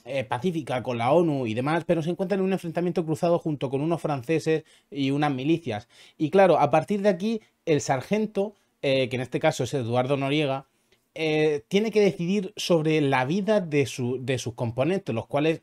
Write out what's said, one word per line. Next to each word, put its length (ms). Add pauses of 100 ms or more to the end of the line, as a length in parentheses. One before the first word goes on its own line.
eh, 180
pacífica 600
con 140
la 140
onu 360
y 60
demás, 320
pero 160
se 80
encuentran 300
en 60
un 80
enfrentamiento 520
cruzado 340
junto 300
con 120
unos 200
franceses 640 (260)
y 220
unas 220
milicias. 560 (280)
Y 120
claro, 280
a 140
partir 300
de 80
aquí, 320 (240)
el 160
sargento, 760 (260)
eh, 280
que 80
en 40
este 200
caso 240
es 80
Eduardo 420
Noriega, 500 (480)
eh, 540
tiene 240
que 80
decidir 560
sobre 460
la 240
vida 340
de 260
su, 360
de 160
sus 160
componentes, 600
los 140
cuales 360